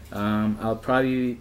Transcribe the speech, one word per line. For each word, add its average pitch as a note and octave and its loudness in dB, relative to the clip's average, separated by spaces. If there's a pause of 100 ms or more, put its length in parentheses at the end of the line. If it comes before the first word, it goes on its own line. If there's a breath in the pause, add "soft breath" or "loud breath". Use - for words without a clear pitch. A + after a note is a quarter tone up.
(120 loud breath)
Um, G#2+ 0
I'll A2 0
probably B2+ 0